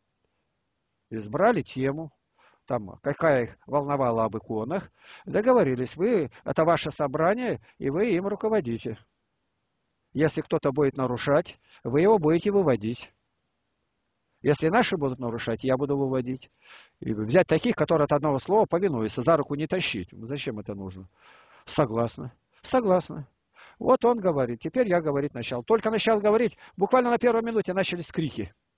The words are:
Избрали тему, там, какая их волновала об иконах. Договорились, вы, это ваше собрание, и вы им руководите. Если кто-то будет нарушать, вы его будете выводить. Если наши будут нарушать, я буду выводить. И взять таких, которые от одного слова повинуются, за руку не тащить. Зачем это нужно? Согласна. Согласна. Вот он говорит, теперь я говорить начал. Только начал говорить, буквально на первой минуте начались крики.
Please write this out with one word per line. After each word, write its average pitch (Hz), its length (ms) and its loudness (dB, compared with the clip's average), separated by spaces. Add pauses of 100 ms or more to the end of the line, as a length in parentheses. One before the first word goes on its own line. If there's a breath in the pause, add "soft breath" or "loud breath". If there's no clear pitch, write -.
(1120)
Избрали 139 520 0
тему, 139 500 -4 (540 soft breath)
там, 107 360 -6
какая 139 420 2
их - 220 -10
волновала 135 580 0
об 110 120 -4
иконах. 117 540 -6 (360 loud breath)
Договорились, 175 680 2
вы, 180 340 0 (140 loud breath)
это 160 200 0
ваше 160 260 2
собрание, 160 680 0 (180 soft breath)
и 139 120 -2
вы 202 220 0
им 180 140 0
руководите. 170 720 -2 (1160)
Если 151 300 0
кто-то 147 300 -2
будет 139 240 0
нарушать, 135 640 0 (260 soft breath)
вы 135 180 2
его 214 160 6
будете 170 320 2
выводить. 123 640 0 (1300)
Если 147 260 2
наши 202 280 2
будут 135 220 -2
нарушать, 117 460 -4
я 131 120 2
буду 139 200 -2
выводить. 131 540 -4 (500 loud breath)
И 113 120 -4
взять 110 340 2
таких, 160 300 0
которые 151 280 2
от 143 80 0
одного 143 260 2
слова 196 280 2
повинуются, 135 560 -2
за 160 140 4
руку 147 180 -4
не 151 120 -4
тащить. 120 440 -4
Зачем 120 480 -8
это 104 160 -10
нужно? 95 340 -12 (560 soft breath)
Согласна. 117 680 -2 (300)
Согласна. 185 640 0 (500 loud breath)
Вот 254 260 2
он 240 140 4
говорит, 139 420 0
теперь 233 280 -2
я 175 120 2
говорить 143 340 -2
начал. 123 280 -6
Только 220 280 0
начал 220 300 2
говорить, 214 360 2 (200 loud breath)
буквально 240 340 2
на 233 80 2
первой 233 240 2
минуте 226 300 -2
начались 180 360 -2
крики. 120 440 -4 (260)